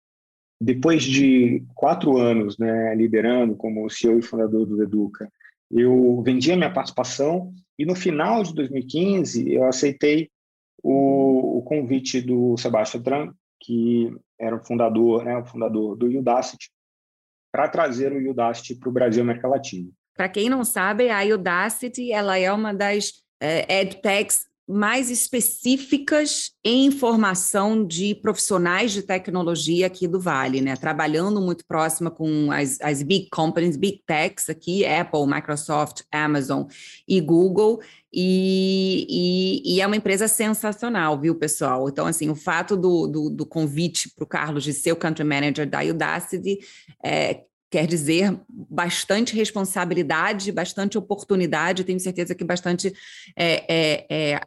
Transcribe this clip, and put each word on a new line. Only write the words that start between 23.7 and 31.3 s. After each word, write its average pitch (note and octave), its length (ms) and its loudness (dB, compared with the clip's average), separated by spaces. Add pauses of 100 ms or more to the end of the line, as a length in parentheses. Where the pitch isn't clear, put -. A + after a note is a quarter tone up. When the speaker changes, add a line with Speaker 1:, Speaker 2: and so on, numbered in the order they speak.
Speaker 2:
edtechs G3 680 -2 (220)
mais A3 420 0
específicas C#4 1400 0 (120)
em C4 260 6
formação A3 960 2
de F3+ 300 -2
profissionais G3+ 760 0
de G3 100 -4
tecnologia F3 840 -2
aqui F3+ 200 -4
do F3+ 140 -2
Vale, C3+ 400 0
né? C3+ 160 0
Trabalhando D#3+ 640 0